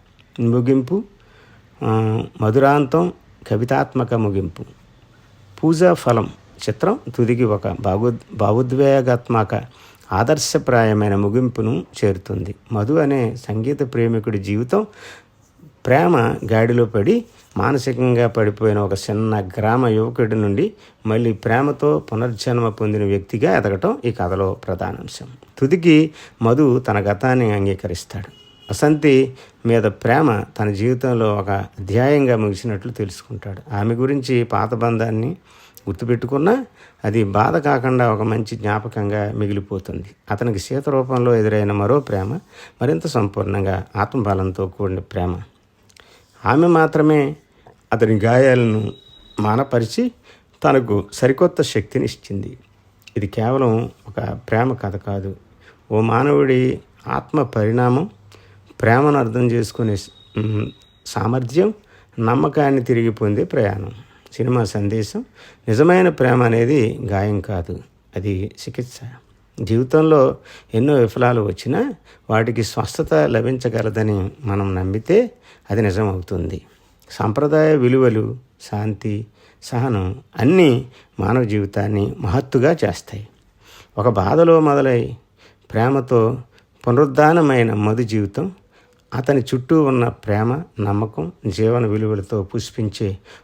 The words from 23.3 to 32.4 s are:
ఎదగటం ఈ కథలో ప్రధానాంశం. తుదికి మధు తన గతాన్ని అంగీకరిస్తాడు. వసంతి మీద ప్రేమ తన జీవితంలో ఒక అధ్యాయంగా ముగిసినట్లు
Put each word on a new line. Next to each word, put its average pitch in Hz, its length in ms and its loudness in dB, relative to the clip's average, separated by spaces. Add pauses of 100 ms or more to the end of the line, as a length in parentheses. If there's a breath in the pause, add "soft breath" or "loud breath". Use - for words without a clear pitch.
ఎదగటం 107 480 0
ఈ 120 60 0
కథలో 95 420 -2
ప్రధానాంశం. - 720 -10 (320)
తుదికి 156 520 4 (300 loud breath)
మధు 123 380 4
తన 107 200 -2
గతాన్ని 110 520 0
అంగీకరిస్తాడు. - 920 -6 (260)
వసంతి 139 640 4 (320 loud breath)
మీద 117 180 2
ప్రేమ 113 600 0 (160)
తన 107 120 -2
జీవితంలో 113 640 0
ఒక 98 140 -4
అధ్యాయంగా 117 880 0
ముగిసినట్లు 104 540 -4